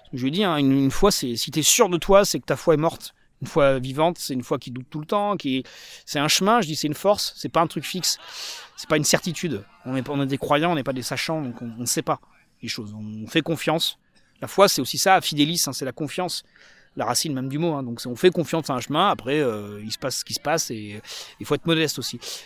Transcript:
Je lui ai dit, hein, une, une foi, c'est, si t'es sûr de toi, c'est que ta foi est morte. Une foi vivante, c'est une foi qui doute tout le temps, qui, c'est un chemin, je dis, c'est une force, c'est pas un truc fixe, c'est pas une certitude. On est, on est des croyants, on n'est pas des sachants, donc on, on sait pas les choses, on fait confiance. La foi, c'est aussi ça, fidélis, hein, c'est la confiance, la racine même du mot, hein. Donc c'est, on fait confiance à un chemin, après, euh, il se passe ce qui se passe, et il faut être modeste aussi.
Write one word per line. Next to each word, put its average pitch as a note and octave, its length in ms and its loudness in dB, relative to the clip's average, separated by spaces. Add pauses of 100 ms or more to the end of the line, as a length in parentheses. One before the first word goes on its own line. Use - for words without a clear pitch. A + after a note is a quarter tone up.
(120)
Je B2+ 100 -6
lui C3 60 0
ai C#3 40 0
dit, G3 120 0
hein, E3+ 140 2
une, C3+ 160 4
une C3+ 180 4
foi, G3 200 6
c'est, A#2+ 260 -2
si - 120 -4
t'es D3 140 -2
sûr A3 240 6
de F3 100 0
toi, F#3+ 280 6
c'est C#3+ 160 -2
que - 40 -18
ta C#3 120 0
foi E3+ 160 4
est D3+ 40 6
morte. - 380 -2 (260)
Une C3+ 60 -8
foi C#3 320 4
vivante, D3 380 0
c'est - 160 -6
une B2 100 -2
foi - 140 -2
qui - 140 -8
doute B2+ 180 -10
tout D#3 100 -8
le D3+ 60 -10
temps, G3+ 320 0
qui, C3 260 -2 (420)
c'est D3+ 140 -4
un D3 80 2
chemin, G#3 320 4
je E3 80 0
dis, D#3 80 -4
c'est D3+ 120 -4
une D3 60 -2
force, - 440 0
c'est C3+ 120 -6
pas E3 120 2
un E3+ 60 2
truc - 180 -8
fixe, - 320 -2 (580)
c'est - 140 -14
pas D#3 80 4
une D3+ 60 2
certitude. C#3+ 600 0 (220)
On B2+ 100 -6
est, C3 140 -4
on C#3+ 120 0
est C#3 40 2
des C3+ 120 -2
croyants, D3+ 340 2
on E3 40 2
n'est C3+ 80 -2
pas C3+ 100 -4
des B2+ 100 -4
sachants, D#3 380 -4
donc A#2+ 200 -8
on, A#2 160 -10
on A#2+ 80 -6
sait D3 160 -2
pas D3 180 -2 (420)
les A2+ 80 -10
choses, G#2 260 -8
on G#2+ 320 -10
fait D#3+ 140 0
confiance. D#3+ 580 -2 (420)
La B2 60 -8
foi, G3 220 6
c'est - 120 0
aussi C3 160 -4
ça, F#3+ 220 6
fidélis, D3+ 480 0
hein, C3+ 60 -6
c'est - 100 -6
la B2+ 80 -6
confiance, D#3+ 520 -6 (520)
la C3 80 -2
racine A#2+ 300 0
même C3 160 -4
du C#3 80 -4
mot, E3 160 2
hein. C#3 100 -4
Donc A#2 160 -8
c'est, - 80 -8
on B2 80 -6
fait F3+ 160 6
confiance D#3+ 380 -2
à C#3 40 0
un B2 60 0
chemin, D#3+ 300 2
après, C#3+ 320 0
euh, G#2 420 -2
il A2 80 -8
se - 80 -8
passe C3 200 -4
ce - 60 -8
qui - 80 -10
se - 60 -6
passe, D#3 320 -2
et G#2+ 300 -10 (400)
il G#2 40 -10
faut D3 100 0
être - 100 -4
modeste D#3+ 340 2
aussi. B2 200 -8 (260)